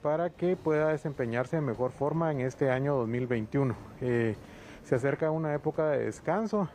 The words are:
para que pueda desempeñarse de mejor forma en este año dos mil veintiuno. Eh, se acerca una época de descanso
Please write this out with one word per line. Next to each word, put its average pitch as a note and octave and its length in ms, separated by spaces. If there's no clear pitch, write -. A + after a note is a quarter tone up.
para D#3+ 300
que F3+ 240
pueda D#3 360
desempeñarse C3 640
de D#3 60
mejor B2 280
forma D#3 400
en C#3+ 100
este C3 300
año C3+ 240
dos A#2+ 140
mil B2 180
veintiuno. A#2+ 480
Eh, A#2 360
se - 100
acerca C#3 380
una D#3 220
época D#3 340
de C3 160
descanso F#3+ 720